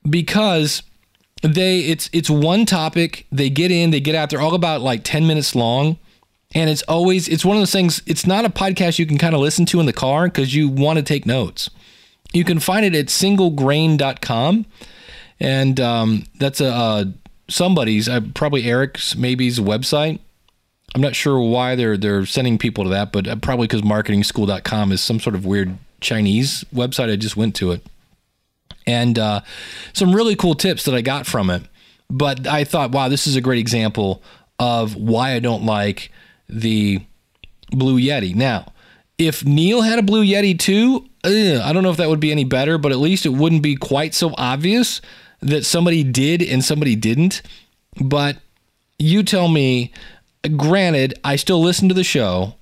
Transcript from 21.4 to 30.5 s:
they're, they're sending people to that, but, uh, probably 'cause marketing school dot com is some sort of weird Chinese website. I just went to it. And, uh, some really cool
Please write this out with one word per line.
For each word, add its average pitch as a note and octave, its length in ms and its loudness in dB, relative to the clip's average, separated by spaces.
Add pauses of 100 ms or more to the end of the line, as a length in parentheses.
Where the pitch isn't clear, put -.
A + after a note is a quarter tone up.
they're, A2 220 0
they're G2+ 280 0
sending B2 320 0
people G#2+ 260 -4
to F#2 60 -2
that, G2 240 -2
but, G2 140 -2
uh, - 100 -6
probably A#2+ 300 -2
'cause A2 160 -2
marketing G#2 400 0
school G#2+ 220 -2
dot G2 180 -2
com G#2+ 280 0
is F#2 100 0
some A2+ 200 -2
sort A2 140 -2
of F#2+ 100 -4
weird F#2+ 320 -2 (240)
Chinese A2 640 -2 (100)
website. B2 340 -2
I G#2 60 0
just G#2 220 -6
went A2 180 -2
to F#2 160 -2
it. - 140 -6 (1000)
And, A#2+ 320 0
uh, G#2+ 220 -2 (520)
some F#3 220 2
really A3 200 2
cool E3+ 200 0